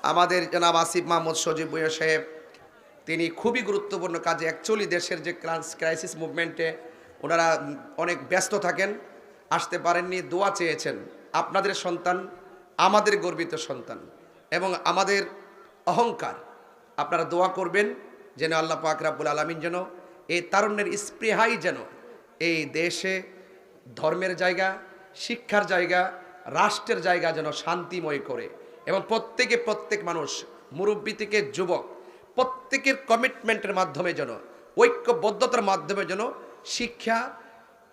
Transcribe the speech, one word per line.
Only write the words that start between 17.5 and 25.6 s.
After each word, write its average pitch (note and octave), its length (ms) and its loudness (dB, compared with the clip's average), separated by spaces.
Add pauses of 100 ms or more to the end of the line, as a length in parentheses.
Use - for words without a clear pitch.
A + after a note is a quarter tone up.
যেন D#3+ 180 0
আল্লাহ D#3+ 280 0
পাক D#3 200 0
রাব্বুল D3+ 260 0
আলামিন D3+ 320 0
যেন F3 260 -4 (420)
এই E3+ 140 0
তারুণ্যের G3+ 560 0
স্পৃহাই A3 600 0
যেন D#3 180 -2 (640)
এই D#3+ 260 0
দেশে F3 580 -2 (720)
ধর্মের F3+ 400 0
জায়গা, F#3 420 0 (380)
শিক্ষার G#3 500 0